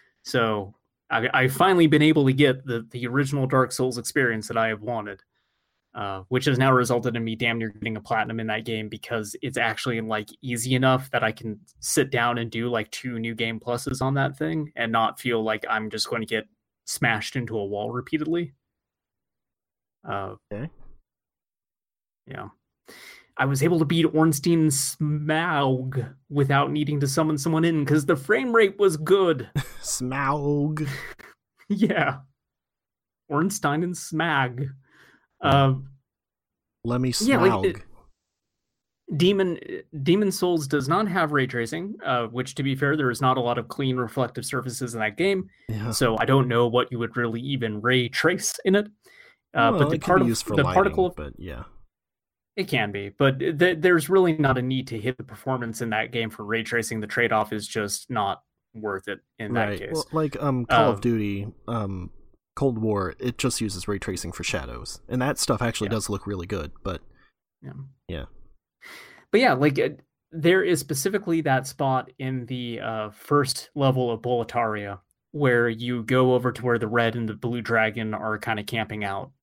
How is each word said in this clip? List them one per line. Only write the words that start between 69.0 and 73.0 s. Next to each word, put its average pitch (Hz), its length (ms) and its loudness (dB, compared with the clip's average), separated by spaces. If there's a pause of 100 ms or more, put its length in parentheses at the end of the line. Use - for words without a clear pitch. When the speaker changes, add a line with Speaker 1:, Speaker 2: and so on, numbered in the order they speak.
Speaker 1:
But 220 100 4
yeah, 233 120 6
like, 135 260 4
uh, 120 100 2 (420)
there 170 320 4
is 165 160 2
specifically 170 640 -2
that 135 260 0
spot 131 420 -2 (100)
in 131 260 -4
the, 120 340 -8
uh, 110 320 -6